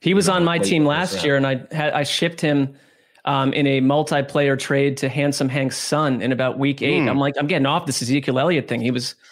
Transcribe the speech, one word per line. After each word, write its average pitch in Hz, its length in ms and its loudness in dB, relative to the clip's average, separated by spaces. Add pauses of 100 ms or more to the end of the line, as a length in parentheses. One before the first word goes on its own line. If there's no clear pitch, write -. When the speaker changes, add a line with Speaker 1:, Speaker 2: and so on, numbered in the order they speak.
Speaker 1:
He 170 120 0
was 190 140 2
Speaker 2:
you 190 60 4
know, 185 40 2
Speaker 1:
on 180 80 4
my 170 140 2
Speaker 2:
late 170 80 0
Speaker 1:
team 175 160 2
Speaker 2:
first 147 60 4
Speaker 1:
last 175 260 0
Speaker 2:
round. 180 100 -4
Speaker 1:
year, 139 120 2
and 135 100 2
I 131 160 -2 (100)
had, 151 220 -2
I 147 80 0
shipped 170 400 -2
him, 139 320 0 (500)
um, 135 300 0
in 143 120 2
a 135 140 2
multiplayer 143 800 2
trade 139 400 0
to 135 100 -2
Handsome 139 400 -2
Hank's 135 300 -2
son 147 440 -2
in 120 100 -2
about 131 260 -2
week 139 240 -2
eight. 147 200 2
Speaker 3:
Hmm. - 60 0
Speaker 1:
I'm 139 100 0
like, 139 200 0
"I'm 143 80 0
getting 147 200 2
off 160 200 0
this 135 160 -4
Ezekiel 135 360 0
Elliott 147 300 0
thing." 120 120 -2
He 117 100 -2
was 123 260 -6 (160)